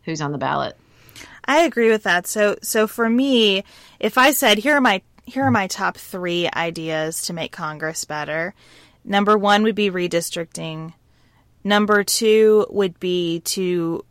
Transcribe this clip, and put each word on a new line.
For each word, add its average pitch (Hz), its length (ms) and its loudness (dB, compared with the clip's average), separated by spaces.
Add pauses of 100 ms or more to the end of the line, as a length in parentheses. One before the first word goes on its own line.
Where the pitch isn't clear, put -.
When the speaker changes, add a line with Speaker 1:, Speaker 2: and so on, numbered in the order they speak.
Speaker 1:
who's 156 180 -6
on 143 100 -6
the 139 60 -8
ballot. 135 380 -4 (680)
Speaker 2:
I 285 160 2
agree 233 300 2
with 214 140 0
that. 180 220 0
So, 208 360 0
so 220 240 0
for 226 240 -2
me, 233 520 2 (380)
if 214 160 -2
I 262 140 6
said, 220 260 2
"Here 269 180 0
are 285 60 4
my, 208 220 2 (240)
here 262 180 -2
are 269 60 4
my 202 160 2
top 185 320 -4
three 175 580 -4
ideas 160 720 -4
to 175 80 -8
make 165 180 -8
Congress 156 540 -8
better," 151 480 -6 (500)
number 202 320 2
one 202 280 2
would 220 100 0
be 202 160 0
redistricting. 170 1040 -6 (680)
Number 208 400 2
two 214 680 4
would 196 280 -2
be 175 420 -4
to 175 720 -4